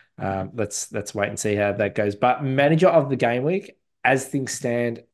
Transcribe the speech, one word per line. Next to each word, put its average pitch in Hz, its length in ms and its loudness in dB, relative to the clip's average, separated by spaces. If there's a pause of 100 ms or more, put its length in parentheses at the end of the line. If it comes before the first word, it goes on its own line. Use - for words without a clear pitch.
(200)
um, 98 340 -4
let's, - 380 -6
let's 107 240 -8
wait 104 140 0
and 98 100 -10
see 104 160 0
how 101 180 2
that 104 220 -2
goes. 104 200 0
But 127 280 2
manager 147 440 4
of 156 220 4
the 135 60 0
game 123 280 0
week, 180 340 -4 (260)
as 135 240 2
things 135 260 -6
stand 120 500 -4 (100)